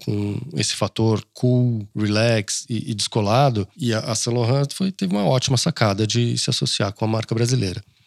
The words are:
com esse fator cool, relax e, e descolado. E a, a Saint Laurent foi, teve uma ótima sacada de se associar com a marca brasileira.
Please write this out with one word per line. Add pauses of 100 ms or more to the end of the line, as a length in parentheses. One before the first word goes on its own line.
com (160)
esse
fator
cool, (100)
relax
e,
e
descolado. (100)
E
a,
a
Saint
Laurent
foi,
teve
uma
ótima
sacada
de
se
associar
com
a
marca
brasileira. (240)